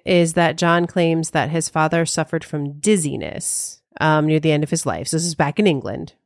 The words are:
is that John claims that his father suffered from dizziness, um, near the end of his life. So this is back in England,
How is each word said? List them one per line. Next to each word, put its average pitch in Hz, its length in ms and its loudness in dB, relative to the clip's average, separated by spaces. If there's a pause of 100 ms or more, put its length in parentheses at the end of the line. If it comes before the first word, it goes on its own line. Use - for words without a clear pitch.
is 170 300 4
that 165 220 2
John 170 300 2
claims 165 440 0
that 143 200 0
his 160 180 -2
father 160 380 0
suffered 160 380 -4
from 143 340 -6
dizziness, 151 1000 -2 (200)
um, 156 260 4
near 156 140 2
the 156 120 2
end 147 120 0
of 147 60 -8
his 165 160 -2
life. 95 220 -6
So - 80 -4
this 165 100 -2
is 165 80 -6
back 147 240 -2
in 214 80 2
England, 127 480 -2 (120)